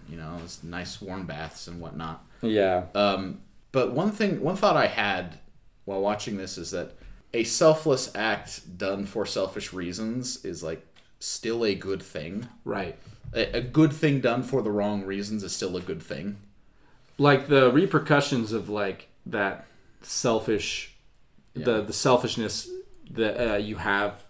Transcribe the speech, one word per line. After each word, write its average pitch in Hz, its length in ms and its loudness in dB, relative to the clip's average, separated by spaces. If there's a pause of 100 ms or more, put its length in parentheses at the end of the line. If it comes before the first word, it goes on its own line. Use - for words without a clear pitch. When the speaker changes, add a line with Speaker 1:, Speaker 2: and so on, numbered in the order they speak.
Speaker 1:
you 82 100 -12
know, 82 200 -10
his 85 260 -14
nice 87 380 -10
warm 95 240 -8
baths 78 420 -10
and 85 140 -12
whatnot. 80 420 -10 (200)
Speaker 2:
Yeah. 98 400 4 (100)
Speaker 1:
Um, 98 460 0 (320)
but 127 200 2
one 175 200 0
thing, 196 300 0
one 165 140 0
thought 190 220 4
I 123 100 4
had 92 520 -2 (460)
while 98 160 -2
watching 104 360 -2
this 95 220 -8
is 85 120 -8
that 87 200 -6 (420)
a 117 100 2
selfless - 720 4
act 101 640 -4
done 98 300 -2
for 104 180 -2
selfish 95 480 -4
reasons 110 720 -6
is, 85 180 -8
like, 80 220 -8 (340)
still 113 460 -2
a 101 80 4
good 95 300 -4
thing. 90 440 -8 (160)
Speaker 2:
Right. - 320 -4 (380)
Speaker 1:
A, - 240 -2
a 135 40 -2
good 151 300 4
thing 147 300 2
done 123 220 2
for 127 180 0
the 107 100 0
wrong 104 320 0
reasons 101 400 -4
is 90 120 -4
still 92 200 -2
a 90 60 -4
good 87 220 -8
thing. 98 340 -8 (800)
Speaker 2:
Like, 139 300 6
the 135 240 8
repercussions 143 840 4
of, 98 160 -4
like, 104 400 -4 (160)
that 98 400 -2 (380)
selfish, - 920 -2 (600)
the, 120 220 2
Speaker 1:
Yeah. 104 40 0
Speaker 2:
the 104 120 -4
selfishness 120 760 2 (420)
that, 110 420 0
uh, 104 40 2
you 107 200 -4
have 101 520 0